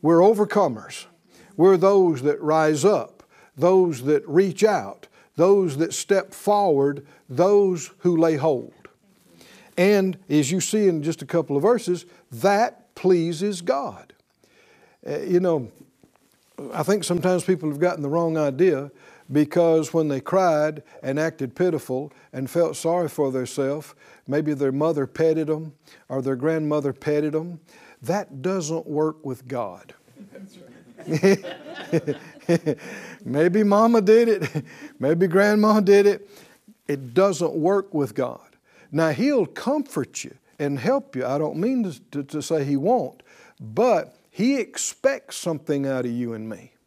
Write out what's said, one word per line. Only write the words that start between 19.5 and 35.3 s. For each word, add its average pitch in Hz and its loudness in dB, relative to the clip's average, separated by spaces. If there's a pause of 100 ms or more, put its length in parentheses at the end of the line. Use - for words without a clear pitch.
when 156 2
they 139 -4
cried 156 0 (200)
and 135 -4
acted 156 -4
pitiful 151 -2 (180)
and 131 -8
felt 160 0
sorry 165 -2
for 139 -2
theirself, 139 -6 (320)
maybe 151 -2
their 135 0
mother 147 0
petted 160 0
'em 156 -6 (380)
or 135 -4
their 135 -4
grandmother 151 -2
petted 147 -2
'em. 165 -6 (420)
That 139 -6
doesn't 165 -6
work 156 -4
with 127 -10
God. 110 -10 (1120)
<laughs> 160 -4 (2000)
Maybe 170 2
mama 220 4
did 226 6
it. 165 -2 (160)
<laughs> - -18
Maybe 170 2
grandma 208 4